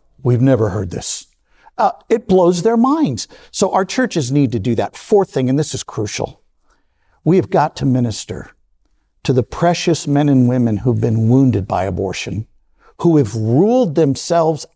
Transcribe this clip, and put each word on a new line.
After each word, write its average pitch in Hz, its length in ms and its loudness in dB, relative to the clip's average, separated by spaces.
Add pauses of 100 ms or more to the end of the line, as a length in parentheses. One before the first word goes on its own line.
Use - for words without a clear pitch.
(220)
"We've 120 200 2
never 120 260 4
heard 98 220 -6
this." - 360 -10 (520)
Uh, 214 140 2 (180)
it 226 180 -2
blows 180 340 4
their 226 140 2
minds. 247 500 0 (240)
So - 220 -2
our 190 140 0
churches 156 440 -2
need 139 220 2
to 120 60 -2
do 113 160 -2
that. 104 220 -4
Fourth 196 340 0
thing, 131 180 -2
and 131 100 0
this 156 160 -4
is 95 80 -8
crucial, - 600 -8 (840)
we 165 120 4
have 156 120 0
got 156 280 0
to 139 100 -4
minister 120 640 -4 (720)
to - 100 -2
the 123 100 2
precious - 640 -2
men 143 220 2
and 131 180 4
women 120 300 0
who've 110 240 -2
been 113 300 0
wounded 123 360 2
by 92 180 -2
abortion, 98 600 -6 (560)
who 170 140 4
have 117 200 2
ruled 160 580 2
themselves 160 800 0